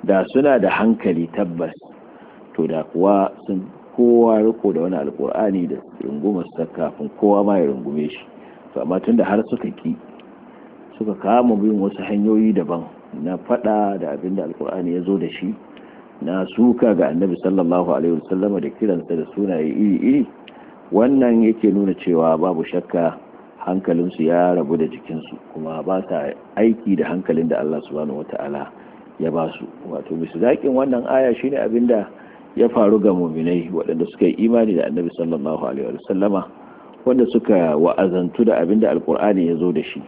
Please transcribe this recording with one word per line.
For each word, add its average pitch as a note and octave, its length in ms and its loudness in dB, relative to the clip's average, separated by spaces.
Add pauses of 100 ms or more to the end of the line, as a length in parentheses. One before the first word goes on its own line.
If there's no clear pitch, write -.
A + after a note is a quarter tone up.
Da F#2+ 200 2 (100)
suna C3+ 240 4
da F#2+ 120 2
hankali F#2+ 600 0
tabbas, E2+ 400 -4 (800)
to, D#2+ 120 0
da D#2+ 180 -4
kuwa F#2+ 460 2 (160)
sun F#2+ 160 -4 (340)
kowa A#2 460 6
riko A2 300 2
da D#2+ 100 -2
wani F2+ 140 -2
Alkur'ani F2 720 -2
da C2 80 -4 (260)
rungumarsa D#2+ 720 -4
kafin D#2 340 -6 (100)
kowa G2+ 260 4
ma G2+ 140 2
ya F2 80 2
rungume D2+ 440 -4
shi. - 100 -16 (540)
To, B1 80 -4
amma F2 180 -2
tun A#2 160 2
da - 80 4
har G#2 260 2
suka - 200 -4
ki, - 260 -8 (1000)
suka G#2+ 160 -6
kama A2+ 420 2
bin G#2 240 2
wasu G2 240 -2
hanyoyi G#2+ 480 2
daban E2+ 320 -2 (380)
na F2+ 160 -6
faɗa G#2 600 -2
da E2 140 -6
abin F#2 240 -6
da F2+ 80 -4
Alkur'ani F2 500 -6
ya F2+ 80 -4
zo G2 160 0
da E2 100 -2
shi, G2+ 260 -8 (680)
na F#2 220 -4 (100)
suka A#2+ 400 4
ga E2 140 2
Annabi F2 340 0
sallallahu F2+ 520 2
alaihi D#2 260 0
wasallam F#2+ 400 -2
da - 100 -6
kiransa F2 460 -2
da D#2 80 -4 (100)
sunaye F2 340 -2
iri-iri, G#2+ 580 2 (680)
wannan A#2+ 500 4
yake A2 300 2
nuna F#2+ 220 0
cewa D#2+ 440 2
babu E2+ 260 0
shakka E2+ 520 -2 (480)
hankalinsu F2+ 580 -2
ya F2 320 2
rabu E2 220 0
da D#2+ 100 0
jikinsu, - 500 -12 (180)
kuma D#2+ 280 -10
ba F#2+ 260 -2
sa D2 260 -4 (220)
aiki G#2 400 2
da - 120 -2
hankalin E2 400 -2
da - 120 0
Allah D2+ 260 -4
subhanahu D2+ 380 -8
wata'ala C#2+ 420 -10 (520)
ya D#2+ 120 -2
ba D#2+ 160 -2 (120)
su. - 60 -12 (220)
Wato, D#2 280 -10
misdaƙin A#2 600 -2
wannan B2+ 320 0
aya C3 280 2
shine C3+ 220 -4
abin A#2 300 0
da A2 220 2 (480)
ya A#2 120 4
faru A2 320 4
ga G2 120 4
mu'minai E2+ 580 -2
waɗanda E2 400 -2
suka - 160 2
yi F#2+ 180 0
imani A2+ 300 2
da - 120 0
Annabi E2 280 -2
sallallahu D#2 520 -4
alaihi B1+ 320 -6
wasallama, G2 520 -2 (540)
wanda B2+ 260 4
suka E2+ 480 2
wa'azantu F2+ 680 2
da G#2+ 140 4
abin F#2+ 220 2
da G2 100 2
Alkur'ani F2 580 0
ya E2+ 80 0
zo F2 160 0
da D#2 100 -2
shi. - 260 -12